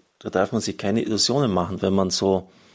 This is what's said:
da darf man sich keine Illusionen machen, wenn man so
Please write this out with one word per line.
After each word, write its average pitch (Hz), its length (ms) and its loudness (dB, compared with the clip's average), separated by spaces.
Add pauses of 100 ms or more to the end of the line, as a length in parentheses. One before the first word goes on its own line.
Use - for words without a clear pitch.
(200)
da - 100 -10
darf 95 220 0
man 113 100 0
sich - 160 -6
keine 107 240 -2
Illusionen 120 500 0
machen, 90 300 -2
wenn 95 120 2
man 95 180 2
so 95 400 0 (240)